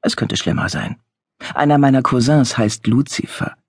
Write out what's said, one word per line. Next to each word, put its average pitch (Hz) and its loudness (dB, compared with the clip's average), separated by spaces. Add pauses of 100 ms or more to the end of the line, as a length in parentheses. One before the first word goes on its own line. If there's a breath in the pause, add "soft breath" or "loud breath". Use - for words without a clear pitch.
Es - -2
könnte - -4
schlimmer - -2
sein. - -6 (540 loud breath)
Einer 147 2
meiner 135 4
Cousins 127 2
heißt 110 -2
Luzifer. - -2 (120)